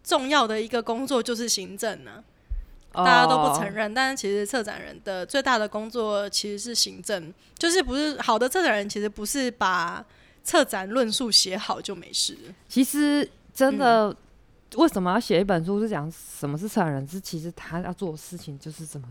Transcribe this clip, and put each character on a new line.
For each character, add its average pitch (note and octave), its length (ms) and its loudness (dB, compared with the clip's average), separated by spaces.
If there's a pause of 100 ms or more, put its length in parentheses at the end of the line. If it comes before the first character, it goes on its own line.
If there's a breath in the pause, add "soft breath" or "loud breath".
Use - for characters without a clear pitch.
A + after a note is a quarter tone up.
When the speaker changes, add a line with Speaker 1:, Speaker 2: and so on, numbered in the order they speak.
Speaker 1:
重 C#4 240 0
要 C#4 200 4
的 G#3+ 120 -2
一 A3 80 -4
个 A#3 160 -2
工 A#3 240 -4
作 B3+ 160 2
就 A#3 140 -2
是 A#3 100 -4
行 F#3+ 300 -4
政 G#3+ 160 -4 (140)
啊。 D#3 180 -20 (720 soft breath)
Speaker 2:
哦。 F3+ 100 2
Speaker 1:
大 B3 180 8
家 B3 40 6
都 D#3+ 120 4
不 D3+ 200 4
承 - 120 -2
认， G#3+ 220 -4
但 C4 240 0
其 A3 100 -6
实 G3+ 200 0
策 A#3+ 160 -2
展 G#3 180 -8
人 - 240 -14
的 F#3 220 -6
最 C4+ 160 0
大 C4 160 4
的 G#3+ 100 0
工 G#3+ 200 -6
作 G#3+ 400 -2
其 G#3 220 -4
实 G3+ 80 -6
是 A#3 160 -8
行 F#3+ 260 -2
政， F3+ 320 -6 (240 soft breath)
就 E4+ 140 2
是 F4+ 100 6
不 B3+ 160 -2
是， D4 240 -2
好 A3+ 160 4
的 A#3+ 120 2
策 F#4 160 0
展 B3 100 4
人 G#3 140 -2
其 G#3 120 -6
实 G#3 80 -2
不 G#3 160 -8
是 B3+ 240 -2
把 F3+ 560 0 (380 soft breath)
策 D#4 220 4
展 F#3+ 240 -4
论 A3+ 220 2
述 A3+ 200 -2
写 F#3 260 2
好 - 240 -4
就 G3+ 140 -10
没 F3 180 -14
事。 - 240 -4 (320)
Speaker 2:
其 B3+ 140 2
实 D4 460 2 (260)
真 C4+ 240 4
的， A#3 300 6
Speaker 1:
嗯。 F3+ 80 -6 (600)
Speaker 2:
为 D4+ 100 8
什 G3+ 160 2
么 F3+ 100 2
要 G3+ 60 4
写 F#3+ 220 4
一 G3 40 2
本 F3+ 200 2
书 G3+ 160 0
是 A3 80 0
讲 D#3 240 -4
什 - 360 -10
么 C#3+ 80 -4
是 F#3+ 120 -6
策 G#3+ 120 0
展 D#3+ 120 2
人， C#3 160 -4
是 F3 100 -10
其 F3 220 -8
实 E3+ 160 -10
他 - 240 -8
要 F3+ 120 -6
做 E3+ 200 -6
的 D#3 40 -10
事 F3 200 -16
情 D3+ 200 -12
就 D#3 140 -14
是 D#3 160 -14
这 D3 140 -12
么 C3 100 -14